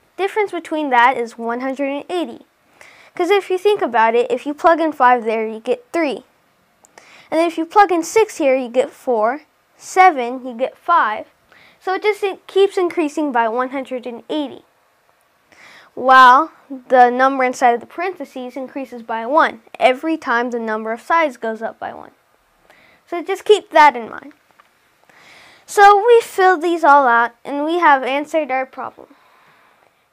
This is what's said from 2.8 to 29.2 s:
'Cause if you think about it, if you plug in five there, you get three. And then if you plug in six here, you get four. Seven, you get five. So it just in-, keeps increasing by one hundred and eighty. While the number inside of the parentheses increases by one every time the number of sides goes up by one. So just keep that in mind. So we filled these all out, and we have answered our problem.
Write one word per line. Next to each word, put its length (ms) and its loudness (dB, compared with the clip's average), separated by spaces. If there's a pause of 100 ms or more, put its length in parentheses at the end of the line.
'Cause 140 -2
if 200 0
you 80 -2
think 240 0
about 320 2
it, 160 0
if 160 -6
you 80 -6
plug 280 2
in 100 0
five 320 2
there, 240 -4
you 140 -12
get 320 -6
three. 320 -4 (1040)
And 80 0
then 80 2
if 100 -6
you 80 -4
plug 280 2
in 100 0
six 360 0
here, 160 2
you 120 -4
get 220 -2
four. 540 -4 (380)
Seven, 640 0
you 100 -12
get 220 -6
five. 500 -2 (520)
So 140 -6
it 100 -6
just 180 -2
in-, 260 -6
keeps 300 0
increasing 540 -4
by 160 0
one 220 -4
hundred 360 -10
and 240 -14
eighty. 340 -8 (1300)
While 580 6 (180)
the 400 2
number 360 0
inside 300 2
of 40 -6
the 60 -16
parentheses 720 -12
increases 460 -14
by 220 -8
one 360 0 (180)
every 380 0
time 320 -4
the 100 -6
number 320 -6
of 80 -8
sides 380 -2
goes 240 -8
up 180 -12
by 140 -12
one. 180 -20 (960)
So 160 -8
just 220 -8
keep 260 2
that 240 6
in 140 -12
mind. 240 -18 (1300)
So 400 4
we 160 6
filled 400 0
these 220 -2
all 240 6
out, 240 2 (140)
and 180 -6
we 160 -2
have 240 4
answered 480 -4
our 140 -4
problem. 500 -16 (960)